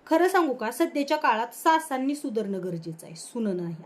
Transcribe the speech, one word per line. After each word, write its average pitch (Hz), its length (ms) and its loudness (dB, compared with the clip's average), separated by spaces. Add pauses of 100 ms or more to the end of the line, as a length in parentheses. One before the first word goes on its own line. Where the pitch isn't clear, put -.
खरं 330 180 6
सांगू 359 260 4
का, 220 180 -4
सध्याच्या 294 460 0
काळात 240 380 0
सासांनी 294 600 2
सुधारणं 208 480 -4
गरजेचं 165 420 -8
आहे, 165 100 -16
सुनं 208 420 -4
नाही. 175 180 -6 (100)